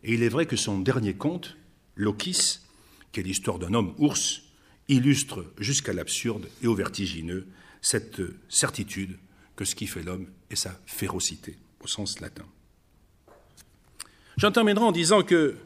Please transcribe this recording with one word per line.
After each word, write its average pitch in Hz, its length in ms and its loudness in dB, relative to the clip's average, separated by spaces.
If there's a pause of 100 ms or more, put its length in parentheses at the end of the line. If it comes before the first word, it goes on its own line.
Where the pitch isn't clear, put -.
Et 110 100 2
il 117 80 4
est 117 60 4
vrai 151 180 2
que 127 100 -2
son 101 220 -2
dernier 104 360 0
conte, 175 420 -6 (400)
Lokis, 180 640 0 (500)
qui - 100 -6
est 92 40 -4
l'histoire 92 340 -4
d'un 87 160 -2
homme 104 240 2
ours, - 440 2 (460)
illustre 135 560 2 (140)
jusqu'à 113 340 -2
l'absurde 95 560 -4 (140)
et 117 40 2
au 113 80 6
vertigineux 92 720 -4 (340)
cette - 400 -2 (280)
certitude 95 680 -2 (400)
que 101 80 -6
ce - 100 -2
qui 104 120 -8
fait 90 160 -8
l'homme 92 240 -8 (240)
est 104 60 -6
sa 92 300 -6
férocité, 87 680 -6 (260)
au - 40 -14
sens - 340 -6
latin. - 240 -14 (1900)
J'en 202 160 4
terminerai 214 320 4
en 214 80 6
disant 175 300 6
que 160 440 6